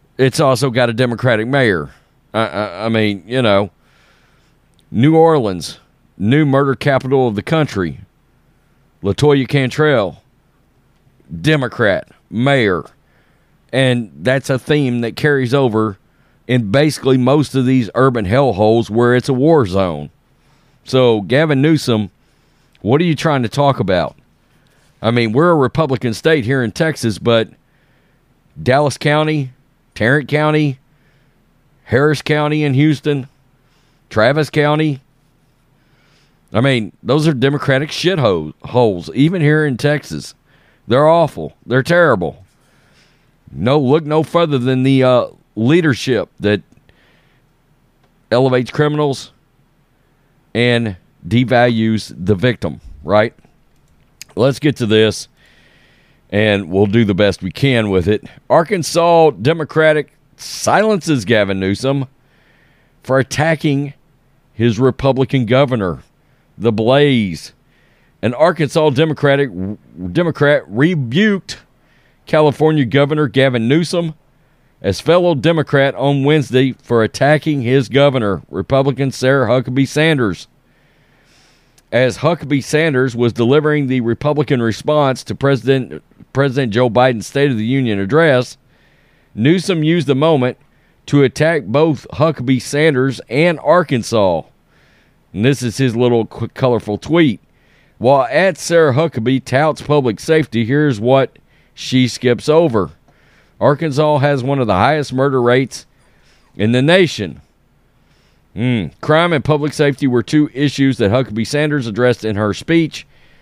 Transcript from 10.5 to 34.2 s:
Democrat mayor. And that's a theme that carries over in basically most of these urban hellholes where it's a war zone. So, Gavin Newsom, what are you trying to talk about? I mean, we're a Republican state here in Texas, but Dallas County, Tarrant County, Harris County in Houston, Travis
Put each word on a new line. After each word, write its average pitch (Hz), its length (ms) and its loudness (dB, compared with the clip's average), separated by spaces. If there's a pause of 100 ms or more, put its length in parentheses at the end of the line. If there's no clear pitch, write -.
Democrat 120 680 0 (220)
mayor. 113 540 0 (880)
And 123 420 0
that's 123 340 -4
a 131 120 -2
theme 135 400 -2
that 117 160 -6
carries 135 360 0
over 110 460 0 (480)
in 117 240 -2
basically 135 480 0
most 131 380 0
of 127 100 0
these 127 300 0
urban 120 300 0
hellholes 113 600 2
where 120 240 2
it's 123 160 0
a 135 60 0
war 139 320 2
zone. 87 440 -4 (760)
So, 120 380 2
Gavin 135 380 0
Newsom, 127 500 0 (720)
what 123 200 2
are 180 40 2
you 165 120 0
trying 143 260 -2
to 113 60 -2
talk 139 320 0
about? 90 360 -2 (840)
I 110 80 0
mean, 117 220 0
we're 160 180 2
a 165 60 4
Republican 131 580 -2
state 160 300 0
here 131 180 -2
in 110 80 -2
Texas, 120 480 -4
but 113 300 0 (1120)
Dallas 135 340 0
County, 151 540 -2 (460)
Tarrant 127 320 0
County, 151 500 0 (1080)
Harris 143 380 0
County 151 400 -2
in 143 120 0
Houston, 143 520 0 (840)
Travis 135 380 2